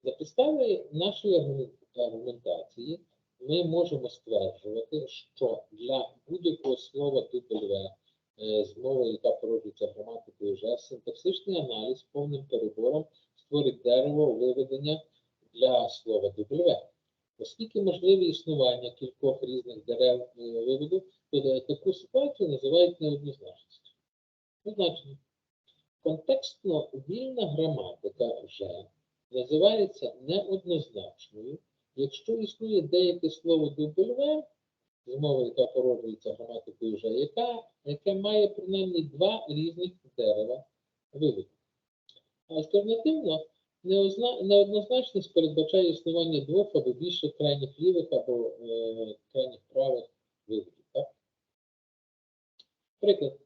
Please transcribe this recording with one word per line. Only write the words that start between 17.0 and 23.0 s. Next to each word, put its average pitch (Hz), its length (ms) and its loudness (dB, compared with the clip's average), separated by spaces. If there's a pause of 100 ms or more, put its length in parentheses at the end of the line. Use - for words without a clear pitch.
Оскільки - 440 -6
можливе 185 420 4
існування 127 680 0
кількох 131 520 -2
різних 123 420 -8
дерев, 123 360 2
е, 117 300 -12
виводу, 139 520 -2 (280)
то 131 300 2
таку 165 320 -2
ситуацію 269 560 0
називають 170 520 4